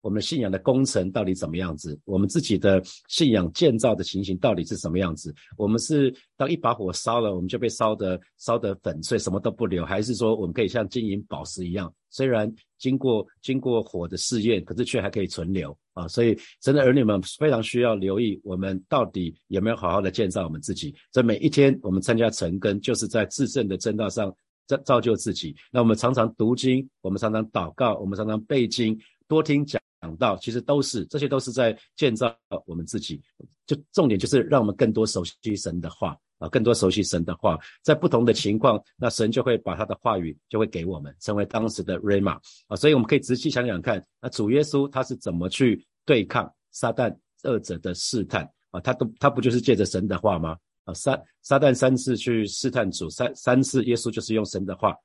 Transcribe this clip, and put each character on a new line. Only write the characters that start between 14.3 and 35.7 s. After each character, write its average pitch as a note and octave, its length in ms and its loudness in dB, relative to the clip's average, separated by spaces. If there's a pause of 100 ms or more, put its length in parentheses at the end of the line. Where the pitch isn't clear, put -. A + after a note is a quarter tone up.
验， G#2 220 2
可 F2 120 -10
是 A#2+ 80 0
却 A#2+ 160 -2
还 G2 80 -4
可 G2 140 -4
以 F#2 60 -2
存 F2 240 -6
留 D#2+ 180 -4 (240)
啊？ F2 140 -8
所 A#2+ 160 2
以 A2 120 4 (280)
神 C#3 100 4
的 D3 80 4
儿 B2+ 100 6
女 C3+ 120 6
们 G2+ 180 2
非 - 260 -2
常 A#2 140 2
需 A#2+ 200 -2
要 A#2 120 4
留 G2 240 -2
意， A2 240 -2
我 F#2+ 140 -6
们 F#2+ 320 -4
到 B2+ 180 2
底 F2 260 -4 (140)
有 F#2+ 140 -2
没 G#2+ 100 0
有 A#2 60 -2
好 F2 160 -2
好 G2 80 2
的 G2 100 0
建 G2 180 0
造 F#2 140 -2
我 E2+ 60 -4
们 D#2 120 -8
自 G2+ 140 -6
己？ D3 180 -10 (200)
所 B2+ 100 4
以 - 20 4
每 A2+ 120 2
一 D#3 120 0
天 C#3 320 6
我 F#2+ 120 -4
们 F#2+ 100 2
参 A#2 160 2
加 A2+ 100 4
晨 F#2+ 300 -2
更， G2+ 220 0
就 B2 120 -2
是 A2+ 140 -2
在 G#2+ 200 0
至 C3+ 200 -2
圣 A2+ 220 -2
的 F#2+ 80 -4
真 G#2 200 -2
道 G#2+ 120 -2
上 G2 260 -4 (320)
造， C#3 120 0
造 B2+ 220 2
就 A2 140 2
自 G#2 180 -4
己。 D#2 220 -8 (160)
那 B2+ 80 0
我 A#2+ 60 6
们 A2 120 6
常 B2 160 2
常 A2+ 220 0
读 A#2 220 2
经， C3 280 2 (180)
我 F#2+ 60 -6
们 F#2+ 120 -2
常 A2 120 0
常 A2 200 -2
祷 E2+ 220 -2
告， A#2 240 2
我 G#2 60 -8
们 G2 120 -4
常 G#2+ 100 -4
常 A2 200 -2
背 C3 200 2
经， A2 320 0 (300)
多 D#3 120 2
听 D3 240 0
讲 - 160 -6 (380)
道， G#2+ 200 2
其 - 120 -8
实 A#2 100 -4
都 C#3+ 220 2
是， A2+ 220 -4
这 - 120 -8
些 D3 120 -2
都 C#3 100 0
是 B2+ 140 -6
在 A#2 260 2 (160)
建 C3 200 2
造 A#2 220 -2 (300)
我 E2+ 80 -12
们 E2+ 100 -6
自 G2 140 -6
己。 D2+ 240 -10 (420)
就 - 120 0 (160)
重 E3 160 4
点 G#2 100 2
就 - 80 -2
是 C3 160 4
让 C3+ 180 4
我 A2 60 2
们 G2+ 80 -2
更 A2 180 2
多 A2 140 2
熟 F#2+ 180 -4
悉 G#2 300 -6
神 F2 260 -6